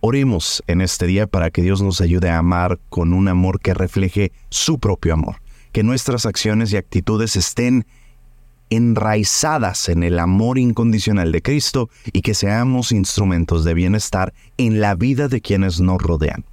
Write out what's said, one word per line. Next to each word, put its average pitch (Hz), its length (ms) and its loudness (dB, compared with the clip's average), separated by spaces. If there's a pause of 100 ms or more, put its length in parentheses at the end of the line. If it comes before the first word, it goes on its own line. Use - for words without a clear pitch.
Oremos 120 680 0
en 87 120 2
este 90 260 -2
día 98 200 2
para 85 240 0
que - 100 -2
Dios 95 220 2
nos 95 180 0
ayude 87 300 2
a 85 80 2
amar 87 400 0 (100)
con 85 240 0
un 98 160 2
amor 92 320 0
que 92 140 0
refleje 92 580 -2 (160)
su - 300 -2
propio 90 340 0
amor. - 300 -2 (300)
Que 110 100 0
nuestras 123 420 0
acciones 107 480 0
y 104 40 0
actitudes 107 600 -2
estén 120 480 0 (880)
enraizadas 110 1160 0
en 85 140 2
el 87 160 2
amor 101 400 2
incondicional 110 760 2
de 85 100 0
Cristo 135 460 -2 (240)
y - 100 0
que 110 120 -2
seamos 117 580 0
instrumentos 90 720 0
de 82 100 2
bienestar 92 600 0 (220)
en 110 240 0
la 104 140 2
vida 131 340 0
de 123 120 -2
quienes 95 400 0
nos 92 220 2
rodean. 78 500 -2